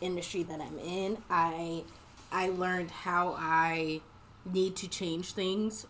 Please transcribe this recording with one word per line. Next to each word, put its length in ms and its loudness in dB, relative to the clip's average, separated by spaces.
industry 440 -2
that 160 -6
I'm 180 -8
in, 400 -2
I, 540 2
I 200 2
learned 420 0
how 440 2
I 680 2
need 300 2
to 120 -6
change 440 -4
things 580 0